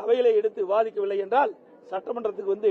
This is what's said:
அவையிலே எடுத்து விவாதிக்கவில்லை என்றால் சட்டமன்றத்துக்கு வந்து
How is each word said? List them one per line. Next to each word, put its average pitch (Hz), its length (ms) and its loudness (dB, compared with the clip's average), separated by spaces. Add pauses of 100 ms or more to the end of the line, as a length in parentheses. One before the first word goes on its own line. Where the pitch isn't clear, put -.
அவையிலே 240 340 4
எடுத்து 208 280 0
விவாதிக்கவில்லை 202 580 0
என்றால் 254 280 2 (400)
சட்டமன்றத்துக்கு 196 600 -6
வந்து 214 180 -2